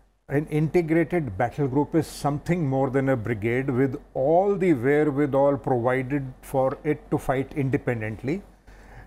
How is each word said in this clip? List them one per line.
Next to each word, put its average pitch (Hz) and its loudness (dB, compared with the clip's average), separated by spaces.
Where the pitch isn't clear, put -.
an 147 -2
integrated 160 0
battle 127 0
group 139 0
is 156 2
something 151 -2
more 135 0
than 135 0
a 135 2
brigade 117 -2
with 127 0
all 170 2
the 175 4
wherewithal 139 2
provided 127 -2
for 135 0
it 151 -4
to 156 0
fight 135 -2
independently. 127 -2